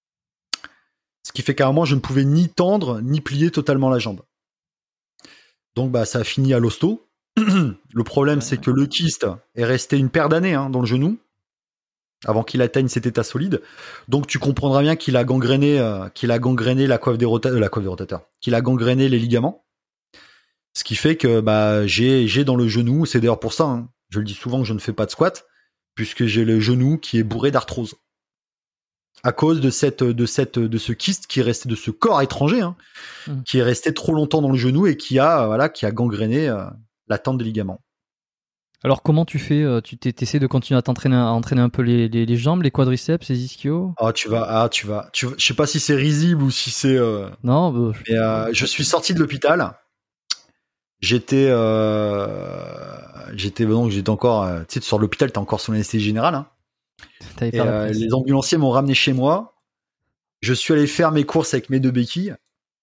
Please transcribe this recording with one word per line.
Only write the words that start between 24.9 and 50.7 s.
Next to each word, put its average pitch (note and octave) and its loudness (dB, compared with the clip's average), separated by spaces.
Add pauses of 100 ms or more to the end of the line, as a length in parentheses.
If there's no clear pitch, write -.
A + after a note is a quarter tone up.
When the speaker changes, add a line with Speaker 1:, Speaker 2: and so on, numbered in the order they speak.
Speaker 1:
pas G#2+ -2
de - -6
squat, - -2 (480)
puisque - -4
j'ai A2+ 2
le A2 4
genou B2 2
qui - -2
est A2 4
bourré A2 -2
d'arthrose. A#2+ -4 (1300)
À B2 0
cause D#3 2
de C3+ 2
cette, C3 0
de A#2+ 0
cette, - -4
de A2+ 0
ce A2+ -6
kyste - -6
qui - -4
est B2+ 2
resté, A#2 -2
de A2+ -2
ce - -6
corps F#3 2
étranger, D#3 0
hein, F3 -4 (520)
Speaker 2:
Mhm. C3+ -8
Speaker 1:
qui - -2
est B2 4
resté B2 0
trop D#3+ -2
longtemps D3+ 2
dans C#3 2
le C3 4
genou C3 2
et D#3+ 2
qui B2+ 0
a, D3 4
euh, A2+ 0
voilà, A#2+ 2
qui - -6
a G#2 0
gangréné, A2+ 0
euh, G2+ -4 (460)
la G#2+ 0
tente C3 -4
des B2 -4
ligaments. G#2+ -4 (1000)
Speaker 2:
Alors A#2+ 0
comment D#3+ 2
tu D#3 -6
fais, D3 0
euh, B2 0
tu - -14
t'es, B2+ -4
t'essaies - -2
de C3+ 0
continuer C3 0
à A#2+ 2
t'entraîner, C3 0
à A#2+ 2
entraîner A#2 0
un A#2+ 4
peu B2 -2
les, A#2+ 2
les, A#2 0
les A#2 2
jambes, D#3 0
les D3 2
quadriceps, B2+ 0
les B2 -2
ischios ? E3 -4
Speaker 1:
Ah, A2+ 2
tu - -4
vas, A2+ -2
ah, A2+ 2
tu - -4
vas, G#2 -6
tu - -4
vas, B2+ -6
je - -2
sais - 0
pas D3+ 2
si D3 -2
c'est C#3+ 2
risible D3+ 2
ou C3+ 2
si - -4
c'est, C3 2
euh, A2 0 (160)
Speaker 2:
Non, B2 2
bah, A#2+ 0
je A2+ -4
Speaker 1:
mais, A2+ 2
euh, A2 0
je... - 0
suis - -2
sorti E3+ 0
de E3 2
l'hôpital. C#3+ 0 (1300)